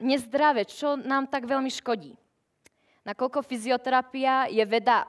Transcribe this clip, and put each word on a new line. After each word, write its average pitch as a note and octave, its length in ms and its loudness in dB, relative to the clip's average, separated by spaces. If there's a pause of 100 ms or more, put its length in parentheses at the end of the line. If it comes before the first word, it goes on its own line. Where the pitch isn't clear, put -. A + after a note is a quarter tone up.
nezdravé, C4 640 2
čo C#4+ 320 -4
nám C4+ 320 -2
tak C4+ 160 -4
veľmi C4+ 240 -2
škodí? G3 480 -6 (880)
Nakoľko B3+ 400 -4
fyzioterapia B3+ 1040 0
je A3 160 2
veda A3 440 2